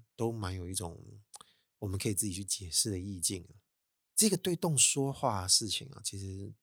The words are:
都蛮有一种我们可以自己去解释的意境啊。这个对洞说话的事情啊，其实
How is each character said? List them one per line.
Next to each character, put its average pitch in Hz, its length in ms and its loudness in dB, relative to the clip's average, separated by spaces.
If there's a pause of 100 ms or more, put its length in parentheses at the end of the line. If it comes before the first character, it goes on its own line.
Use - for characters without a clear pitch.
(160)
都 117 160 0
蛮 104 240 -4
有 90 120 -6
一 92 60 -6
种 92 460 -8 (600)
我 107 80 -4
们 98 120 -2
可 117 100 0
以 101 60 0
自 110 100 0
己 98 80 -2
去 98 100 -6
解 90 280 -6
释 - 180 2
的 98 80 0
意 95 220 -6
境 90 240 -2
啊。 - 180 -20 (540)
这 220 140 6
个 185 80 4
对 180 180 0
洞 165 200 2
说 135 380 4
话 107 300 0
的 92 60 0
事 - 180 6
情 - 220 -4
啊， - 140 -16
其 - 140 -6
实 98 460 -8